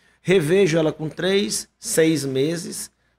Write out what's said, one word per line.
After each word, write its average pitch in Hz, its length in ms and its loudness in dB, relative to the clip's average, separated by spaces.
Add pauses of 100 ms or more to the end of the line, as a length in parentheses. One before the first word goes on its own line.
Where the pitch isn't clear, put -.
(200)
revejo 170 580 2
ela 156 140 0
com 156 160 -8
três, 196 600 -2 (100)
seis 160 460 0
meses, 165 640 -4 (280)